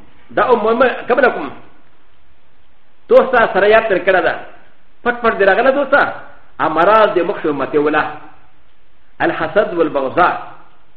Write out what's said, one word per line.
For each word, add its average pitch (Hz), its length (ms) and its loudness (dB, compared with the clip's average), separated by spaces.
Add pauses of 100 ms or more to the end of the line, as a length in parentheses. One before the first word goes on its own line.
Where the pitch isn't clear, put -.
(320)
دعوا 220 240 4
مؤمن 226 320 4 (220)
قبلکم". 190 400 2 (1600)
تو 226 60 8
ستا 233 380 4
سره 190 140 4
یاد 220 220 6
تر 185 80 2
کړه 185 240 4
ده. 147 180 0 (640)
پټ 240 180 0
پټ 226 120 2
دې 190 160 0
راغله 226 200 4
دوستا. 277 440 2 (460)
امراض 175 480 4
دې 170 140 2
مخ 185 220 -4
شو 156 100 0
مته 139 260 0
ولا. 151 320 0 (1120)
الحسد 165 520 0
والبغضاء. 151 640 0 (600)